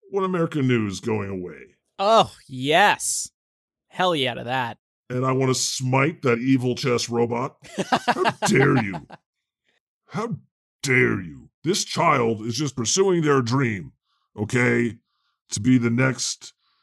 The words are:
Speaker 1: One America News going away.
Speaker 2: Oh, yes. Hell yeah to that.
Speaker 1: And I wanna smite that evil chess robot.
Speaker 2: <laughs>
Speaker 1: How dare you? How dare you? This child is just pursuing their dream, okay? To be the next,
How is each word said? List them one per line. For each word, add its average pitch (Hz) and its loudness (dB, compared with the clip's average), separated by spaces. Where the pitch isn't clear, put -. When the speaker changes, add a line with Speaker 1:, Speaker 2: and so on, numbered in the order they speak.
Speaker 1:
One 196 2
America 165 2
News 110 2
going 104 -2
away. 87 -12
Speaker 2:
Oh, 196 4
yes. 147 0
Hell 185 0
yeah 127 -2
to 123 -12
that. 120 -4
Speaker 1:
And 127 -4
I 131 0
wanna 131 2
smite 131 -2
that 117 0
evil 123 2
chess 120 -2
robot. 120 -2
Speaker 2:
<laughs> - -2
Speaker 1:
How 359 -2
dare 139 2
you? 92 -8
How 208 -8
dare 123 2
you? 87 -16
This 196 -2
child 120 0
is 117 -4
just 143 -4
pursuing 175 2
their 143 4
dream, 113 -2
okay? 120 0
To - -6
be 123 4
the 117 2
next, 123 -2